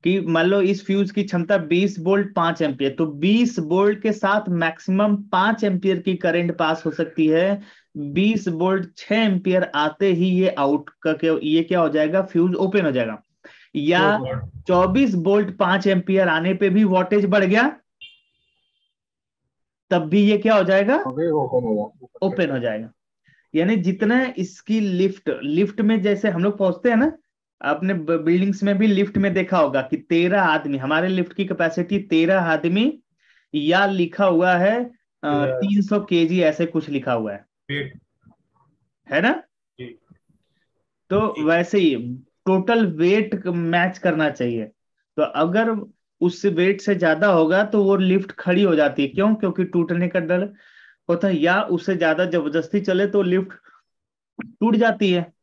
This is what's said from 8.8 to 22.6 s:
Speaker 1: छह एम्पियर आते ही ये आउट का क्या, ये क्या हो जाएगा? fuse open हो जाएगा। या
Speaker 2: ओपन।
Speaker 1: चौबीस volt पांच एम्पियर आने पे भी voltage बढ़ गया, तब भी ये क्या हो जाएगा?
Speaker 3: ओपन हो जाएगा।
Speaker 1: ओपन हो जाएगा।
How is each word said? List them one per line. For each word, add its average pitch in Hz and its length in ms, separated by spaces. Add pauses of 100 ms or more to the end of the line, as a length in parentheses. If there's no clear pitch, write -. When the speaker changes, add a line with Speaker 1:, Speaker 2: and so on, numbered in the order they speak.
Speaker 1:
छह - 180
एम्पियर 185 600
आते 156 320
ही 180 220
ये 185 200
आउट 147 400 (120)
का 156 120
क्या, 160 300
ये 160 200
क्या 180 160
हो 160 100
जाएगा? 156 320
fuse 180 340
open 190 300
हो 143 60
जाएगा। 113 320 (520)
या 185 420
Speaker 2:
ओपन। 131 500
Speaker 1:
चौबीस 190 480
volt 190 420
पांच 190 300
एम्पियर 190 400
आने 170 260
पे 190 160
भी 208 140
voltage 185 420
बढ़ 196 180
गया, 226 360 (2000)
तब 175 120
भी 165 200
ये 202 160
क्या 214 180
हो 190 80
जाएगा? 196 320
Speaker 3:
ओपन 403 140
हो 131 680
जाएगा। - 520
Speaker 1:
ओपन 185 220
हो 135 100
जाएगा। 113 320 (640)